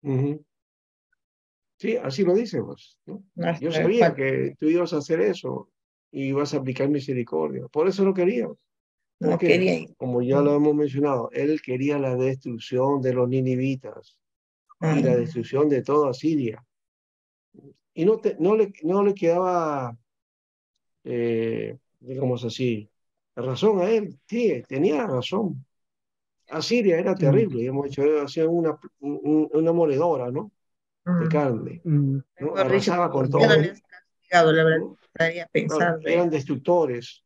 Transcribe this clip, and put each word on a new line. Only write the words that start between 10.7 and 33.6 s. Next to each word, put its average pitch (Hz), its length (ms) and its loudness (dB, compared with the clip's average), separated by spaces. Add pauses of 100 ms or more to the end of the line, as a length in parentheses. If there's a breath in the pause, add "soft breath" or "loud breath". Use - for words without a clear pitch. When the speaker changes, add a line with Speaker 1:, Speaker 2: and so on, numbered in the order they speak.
Speaker 1:
mencionado, 139 580 0
él 147 280 -2
quería 139 380 -2
la 131 160 -2
destrucción 131 840 -2
de 127 120 0
los 123 160 0
ninivitas 131 880 -4 (640)
y 151 220 0
la 127 120 4
Speaker 2:
Ah. - 20 2
Speaker 1:
destrucción 123 520 0
de 127 140 0
toda 139 300 0
Siria. 139 520 -4 (1300)
Y 165 100 0
no 214 140 4
te, - 200 -2
no 190 160 4
le, 208 160 2 (120)
no 190 200 2
le 202 100 2
quedaba, 170 840 0 (1040)
eh, 113 760 -4 (220)
digamos 123 460 -4
así, 113 440 -4 (460)
razón 131 460 0
a 185 80 0
él. 208 380 -2
Sí, 202 400 -2
tenía 220 400 0
razón. 160 580 -4 (840)
Asiria 175 500 0
era 185 180 0
Speaker 3:
Mm. - 0 -
Speaker 1:
terrible, 143 480 2
hemos 139 200 -4
dicho, 139 180 -4 (200)
hacía 160 260 -2
una, 165 300 0 (220)
un, 143 220 -6
un, 151 300 2
una 160 200 2
moledora, 147 580 2
¿no? 190 200 -6 (680)
De 160 100 0
Speaker 2:
Mm. - 20 0
Speaker 1:
carne, 135 560 -2
Speaker 3:
Mm. 143 340 2 (200)
Speaker 1:
¿no? 151 160 -6
Speaker 2:
Mejor 185 200 2
dicho, - 160 2
Speaker 1:
Arrasaba 175 200 0
con 135 180 0
Speaker 2:
¿por - 60 -2
qué 147 120 6
no 156 80 8
Speaker 1:
todo. - 20 6
Speaker 2:
le 165 140 2